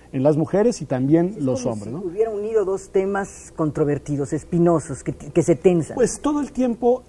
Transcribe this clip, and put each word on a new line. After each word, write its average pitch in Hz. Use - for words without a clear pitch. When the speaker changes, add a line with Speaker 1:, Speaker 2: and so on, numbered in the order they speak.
Speaker 1:
en 131
las 147
mujeres 196
y 151
también 151
Speaker 2:
Es 151
Speaker 1:
los 127
Speaker 2:
como 123
Speaker 1:
hombres, 107
Speaker 2:
si 156
Speaker 1:
¿no? 190
Speaker 2:
hubiera 220
unido 208
dos 190
temas 196
controvertidos, 147
espinosos, 165
que, -
que 147
se 170
tensan. 175
Speaker 1:
Pues -
todo 294
el 269
tiempo 247